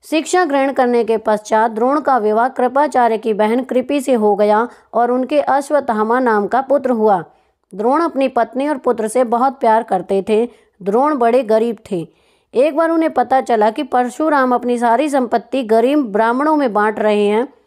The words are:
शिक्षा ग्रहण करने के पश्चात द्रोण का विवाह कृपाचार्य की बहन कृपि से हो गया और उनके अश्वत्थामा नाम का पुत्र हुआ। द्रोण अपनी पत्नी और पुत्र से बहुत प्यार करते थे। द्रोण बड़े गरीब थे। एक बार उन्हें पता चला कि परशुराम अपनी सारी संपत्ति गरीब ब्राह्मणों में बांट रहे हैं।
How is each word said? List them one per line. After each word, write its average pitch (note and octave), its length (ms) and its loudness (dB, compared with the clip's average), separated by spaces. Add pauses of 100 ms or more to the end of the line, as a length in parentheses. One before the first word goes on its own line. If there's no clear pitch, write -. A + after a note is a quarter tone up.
शिक्षा E4 420 0
ग्रहण C#4 260 0
करने B3 320 2
के A3+ 140 0
पश्चात A3 540 0
द्रोण B3 280 0
का C4 180 0
विवाह G#3+ 300 0
कृपाचार्य B3+ 720 0
की G#3+ 160 -4
बहन G#3+ 300 0
कृपि C4 380 -2
से C4+ 120 0
हो G#3 220 2
गया G#3+ 340 2 (240)
और A#3+ 180 2
उनके B3+ 300 0
अश्वत्थामा C4 760 0
नाम G#3+ 280 0
का A#3+ 140 0
पुत्र C4 280 -2
हुआ। G#3+ 340 2 (520)
द्रोण B3 260 0
अपनी C4+ 260 -2
पत्नी B3 400 -2
और D4+ 100 -4
पुत्र A3+ 300 -2
से B3 160 0
बहुत A#3+ 360 0
प्यार A3 240 2
करते G3 460 -2
थे। A3+ 200 0 (320)
द्रोण B3 340 0
बड़े B3 280 2
गरीब A3 340 0 (140)
थे। E3 160 -6 (460)
एक C#4 240 0
बार E4 120 0
उन्हें D#4+ 240 0
पता B3+ 280 0
चला A3+ 300 0
कि D4 120 -6
परशुराम B3+ 720 0
अपनी A#3+ 220 -2
सारी A#3+ 320 0
संपत्ति C4 540 -2
गरीब A#3 480 2
ब्राह्मणों A#3+ 440 0
में C4+ 180 0
बांट G#3 260 0
रहे G#3 260 2
हैं। A3 280 0 (140)